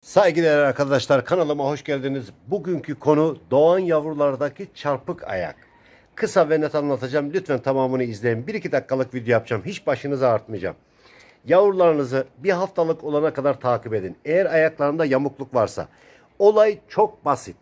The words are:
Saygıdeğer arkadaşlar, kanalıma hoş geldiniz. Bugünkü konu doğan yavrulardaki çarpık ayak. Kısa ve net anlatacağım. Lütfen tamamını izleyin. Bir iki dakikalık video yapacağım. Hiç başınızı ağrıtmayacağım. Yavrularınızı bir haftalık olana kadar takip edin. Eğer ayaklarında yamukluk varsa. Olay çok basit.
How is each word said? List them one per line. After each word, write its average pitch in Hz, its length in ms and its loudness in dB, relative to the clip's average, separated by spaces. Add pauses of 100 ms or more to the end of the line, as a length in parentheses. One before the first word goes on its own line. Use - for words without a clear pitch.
Saygıdeğer 165 580 2
arkadaşlar, 139 640 2
kanalıma 147 400 -2
hoş 143 180 -4
geldiniz. 135 420 -4 (220)
Bugünkü 165 480 -6
konu 151 420 2 (140)
doğan 160 280 4
yavrulardaki 147 920 -2
çarpık - 540 -6
ayak. 90 280 -6 (600)
Kısa 180 340 2
ve 156 120 2
net 151 140 -4
anlatacağım. 143 580 -2
Lütfen 160 260 -2
tamamını 131 440 0
izleyin. 117 440 -4
Bir 214 60 -8
iki 175 180 -6
dakikalık 131 420 -2
video 120 180 -4
yapacağım. 113 340 0
Hiç 95 220 -8
başınızı 135 400 -2
ağrıtmayacağım. 101 480 -2 (680)
Yavrularınızı 160 840 2 (100)
bir 170 140 -2
haftalık 170 520 -2
olana 147 300 -2
kadar 139 260 -2
takip 117 340 -2
edin. 92 220 -4 (100)
Eğer 175 200 0
ayaklarında 160 600 0
yamukluk 135 500 -2
varsa. 101 320 0 (520)
Olay 214 480 4
çok - 380 0
basit. 131 360 -2